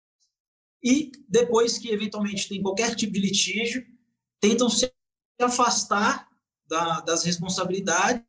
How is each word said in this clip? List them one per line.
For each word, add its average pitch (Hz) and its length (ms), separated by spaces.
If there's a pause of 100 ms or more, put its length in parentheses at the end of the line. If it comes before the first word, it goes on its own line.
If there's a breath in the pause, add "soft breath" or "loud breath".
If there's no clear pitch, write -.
(800)
e 269 300 (180)
depois 233 480
que 240 140
eventualmente 208 580
tem 196 140
qualquer 208 320
tipo 196 180
de 190 80
litígio, 214 640 (560)
tentam 233 300
se 254 200 (520)
afastar 240 840 (400)
da, 165 320
das 165 240
responsabilidades 185 1040